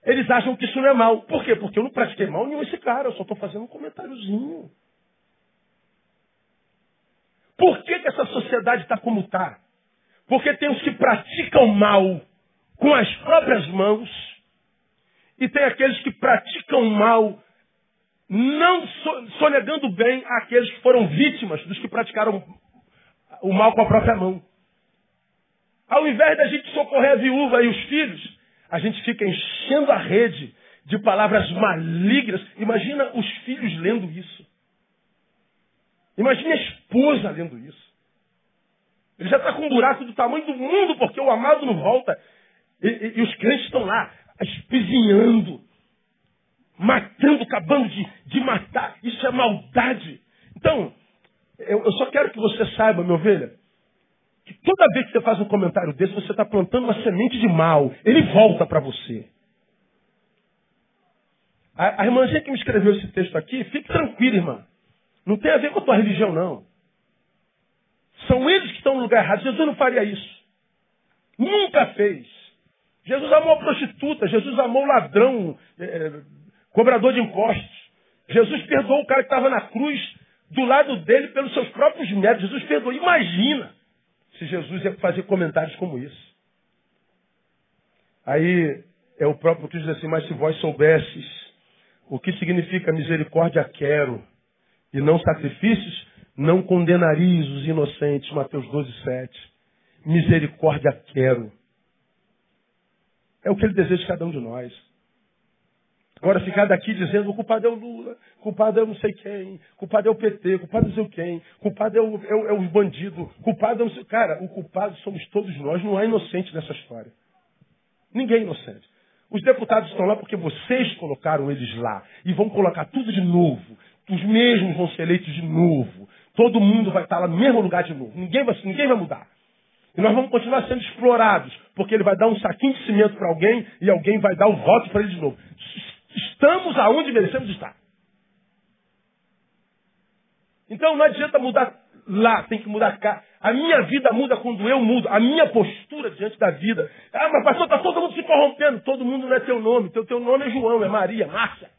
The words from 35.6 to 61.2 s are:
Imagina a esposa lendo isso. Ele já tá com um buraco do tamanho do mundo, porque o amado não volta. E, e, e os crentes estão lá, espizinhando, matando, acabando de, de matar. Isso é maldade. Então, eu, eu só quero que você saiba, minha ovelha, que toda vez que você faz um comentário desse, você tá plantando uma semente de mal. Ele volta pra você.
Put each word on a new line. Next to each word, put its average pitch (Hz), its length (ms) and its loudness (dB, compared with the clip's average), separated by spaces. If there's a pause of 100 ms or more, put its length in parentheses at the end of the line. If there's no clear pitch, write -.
Imagina 262 380 0
a - 40 0
esposa 247 720 0
lendo 156 260 -10
isso. - 360 -20 (1200)
Ele 180 120 -10
já 269 100 4
tá - 140 -2
com 311 120 -8
um 294 40 -4
buraco 254 340 2
do 233 100 -16
tamanho 277 320 -4
do 302 80 -8
mundo, 330 440 0
porque - 220 -4
o 269 120 2
amado 277 340 2
não 202 140 -2
volta. 233 400 0 (640)
E, 196 40 0
e, 226 320 -4
e - 20 2
os - 140 -2
crentes 240 300 0
estão 240 200 -4
lá, 214 280 -4 (280)
espizinhando, 214 1200 2 (1160)
matando, 262 680 2
acabando 202 440 0
de, 175 180 -6 (200)
de - 160 -4
matar. - 600 -6
Isso 233 240 -8
é 254 60 0
maldade. 226 920 -2 (360)
Então, 214 360 -2 (640)
eu, - 280 -2
eu 208 80 4
só 262 140 -2
quero - 240 0
que - 60 -18
você 220 280 -2 (100)
saiba, 214 260 2
minha 175 140 0
ovelha, 165 380 0 (920)
que - 180 -20
toda 370 320 4
vez 262 120 -2
que - 80 -20
você 214 80 2
faz 214 180 0
um 202 60 -2
comentário 180 480 -2
desse, 190 200 -2
você 202 200 -8
tá 214 100 -2
plantando 208 400 -2
uma 240 180 -2
semente 240 380 -2
de 220 80 2
mal. 160 460 4 (100)
Ele 285 200 6 (100)
volta 196 320 6
pra 151 160 0
você. 120 440 -12 (2500)